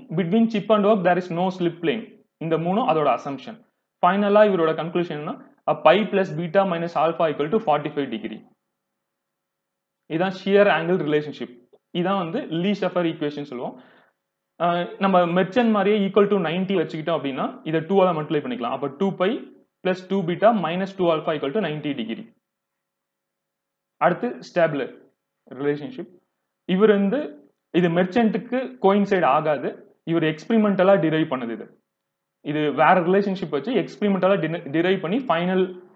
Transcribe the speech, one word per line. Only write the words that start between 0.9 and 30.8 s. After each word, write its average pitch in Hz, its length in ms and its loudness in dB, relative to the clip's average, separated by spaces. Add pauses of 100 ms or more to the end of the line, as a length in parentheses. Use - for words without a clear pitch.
there 180 200 2
is 180 120 -8
no 175 140 -2 (120)
slip 170 220 -2
plane. 123 220 -2 (360)
இந்த 160 200 -2
மூணும் 185 320 -2
அதோட 151 220 2
அசம்ப்ஷன். 127 460 -8 (440)
ஃபைனலா 202 420 6
இவரோட 170 300 2
கன்க்ளூஷன் 165 440 -4
என்ன? 165 140 -8 (380)
A 151 60 0
pi 160 280 6
plus 190 320 -2
beta 175 280 0
minus 170 300 -4
alpha 165 320 2
equal 147 240 -2
to 220 100 2
forty-five 147 500 -2
degree. 107 300 -8 (1700)
இதான் 180 240 -2 (100)
ஷியர் 202 240 6
ஆங்கிள் 170 320 2
ரிலேஷன்ஷிப். 147 540 -2 (400)
இதான் 185 240 -2
வந்து 180 220 -6 (100)
லீ 175 200 0
ஷெஃபர் 180 400 -2
ஈக்குவேஷன் 147 400 -6
சொல்லுவோம். 123 260 -10 (840)
அஹ், 175 380 -2
நம்ம 185 280 4
மெர்ச்சன்ட் 185 440 0
மாதிரியே 208 300 2
equal 196 280 2
to 202 100 2
ninety 180 360 -2
வச்சுக்கிட்டோம் 160 440 -2
அப்படின்னா, 139 280 -4 (180)
இதை 156 160 -2
டூ 180 200 -2
ஆல 185 180 4
மல்டிப்ளை 151 220 -2
பண்ணிக்கலாம். 123 360 -6
அப்ப 135 100 -4 (120)
டூ 196 140 0
pi 185 180 -2 (540)
plus 185 140 -2 (100)
டூ 196 140 -2
beta 175 280 2 (100)
minus 180 360 -4
டூ 180 140 0
alpha 156 220 0
equal 156 220 -4
to 220 60 -2
ninety 151 340 -4
degree. 110 320 -8 (1700)
அடுத்து 175 280 2 (120)
ஸ்டேபிளர் 151 520 -2 (540)
ரிலேஷன்ஷிப். 143 640 -6 (560)
இவர் 190 220 4
வந்து, 202 280 2 (560)
இது 175 140 4
மெர்ச்சன்ட்டுக்கு 196 720 0 (240)
கோயின்சைடு 196 420 2
ஆகாது. 151 440 2 (360)
இவர் 165 180 0
எக்ஸ்பிரிமெண்டலா 190 800 2